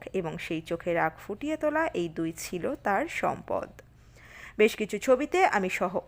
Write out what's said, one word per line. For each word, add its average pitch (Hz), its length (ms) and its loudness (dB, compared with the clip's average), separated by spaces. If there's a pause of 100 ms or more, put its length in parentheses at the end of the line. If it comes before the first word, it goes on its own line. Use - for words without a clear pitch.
(120)
এবং 165 260 -4
সেই 165 220 -4
চোখে 170 340 -2
রাগ 160 240 2
ফুটিয়ে 294 380 -4
তোলা, 311 300 2
এই 175 220 -2
দুই 160 280 -2
ছিল 180 380 -4
তার 214 340 0
সম্পদ। - 600 -2 (880)
বেশ 214 180 6
কিছু 214 220 -4
ছবিতে 294 480 4
আমি 185 240 2
সহ 185 380 0